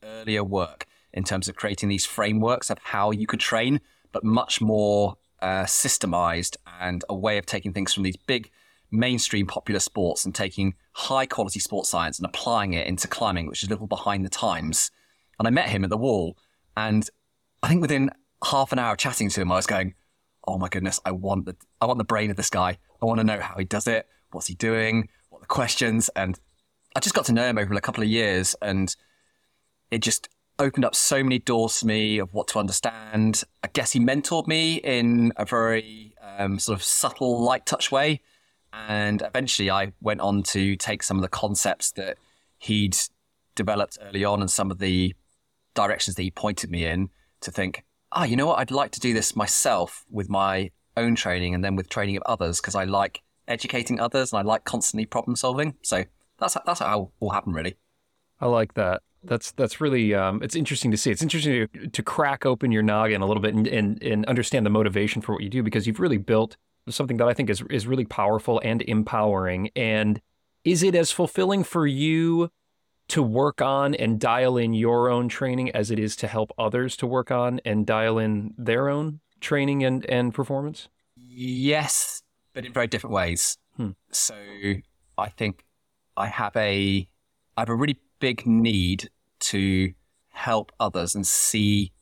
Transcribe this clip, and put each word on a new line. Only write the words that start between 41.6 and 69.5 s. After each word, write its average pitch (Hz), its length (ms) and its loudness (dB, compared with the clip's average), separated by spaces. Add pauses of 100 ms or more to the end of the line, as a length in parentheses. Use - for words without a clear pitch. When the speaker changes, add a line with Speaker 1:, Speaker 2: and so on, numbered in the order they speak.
Speaker 1:
that - 260 -8 (400)
he'd 104 380 0 (600)
developed 104 440 -2
early 101 240 -4
on 101 160 2
and 95 100 0
some 98 200 -2
of 92 80 -8
the 92 380 2 (580)
directions 101 400 0
that 92 80 -6
he 92 80 -4
pointed 101 400 -4
me 85 140 -2
in 87 260 -2 (300)
to - 100 -10
think, - 340 -6 (280)
"Ah, 175 100 0
you 120 140 0
know 139 100 2
what? 165 140 2
I'd 131 100 -2
like 135 220 0
to - 80 -8
do 123 120 0
this 110 220 0
myself 104 720 0
with 101 200 -6
my 98 420 0 (260)
own 117 200 2
training 90 400 0
and 92 80 0
then 98 100 0
with 92 140 -2
training 101 280 -2
of 95 100 -6
others, 90 340 0
'cause 95 160 -4
I 95 80 0
like 98 380 0 (260)
educating 120 500 -2
others 123 340 0
and 107 60 0
I 98 40 0
like 107 220 2
constantly 110 420 -2
problem 120 280 -2
solving." 135 480 -2
So 92 220 -2 (400)
that's, - 120 -2 (100)
that's 175 140 0
how 104 220 0
it 92 60 -8 (120)
all 104 100 -2
happened, 98 240 -2
really. 82 220 -4 (640)
Speaker 2:
I 135 60 0
like 113 280 2
that. 95 280 0 (200)
That's, 123 300 -4
that's - 280 -2
really, 123 340 2
um, 98 280 0
it's 127 120 -6
interesting 139 360 0
to 107 60 2
see. 127 140 2
It's 101 120 0
interesting 143 500 0
to, 113 160 -12
to - 140 -6
crack 139 420 0
open 127 260 2
your 107 120 4
noggin 107 400 4
a 98 40 2
little 104 160 2
bit 107 120 2
and, 110 120 4
and, 107 360 0
and 107 240 0
understand 123 400 2
the 104 40 2
motivation 104 520 2
for - 100 -4
what 98 100 -4
you 101 60 -6
do, 123 140 -2
because 107 240 0
you've 110 140 -2
really 160 180 2
built 110 380 0 (340)
something 123 260 -2
that 117 120 4
I 123 40 6
think 117 160 -2
is, 104 220 -2
is 113 160 -2
really 127 180 0
powerful 110 580 0
and 113 200 0
empowering. 107 920 0